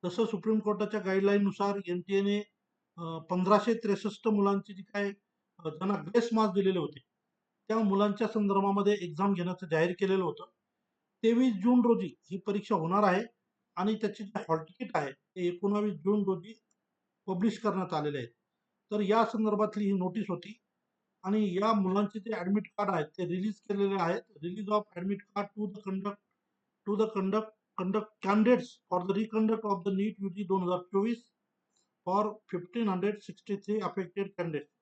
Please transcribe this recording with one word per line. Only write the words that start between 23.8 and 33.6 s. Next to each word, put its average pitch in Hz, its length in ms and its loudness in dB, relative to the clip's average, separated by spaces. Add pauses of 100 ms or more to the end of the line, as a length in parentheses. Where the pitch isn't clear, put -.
आहेत. 175 200 0 (220)
Release 196 280 -6
of 208 100 2 (160)
admit 190 200 -2 (180)
card 202 100 -2
to 208 220 -8
the 208 220 -12
conduct, 196 260 -4 (720)
to 208 80 0
the 214 100 2 (100)
conduct, 202 320 -2 (320)
conduct 196 460 -4
candidates 220 400 4 (260)
for 180 140 -2
the 190 100 0
reconduct 220 540 0
of 180 120 -2
the 190 160 0
neet 208 260 -2
U 185 80 -6
G 196 140 -8
दोन 185 160 2
हजार 180 160 0
चोवीस 208 440 -2 (840)
for 196 180 2
fifteen 208 640 -6
hundred 190 260 0
sixty-three 202 640 -6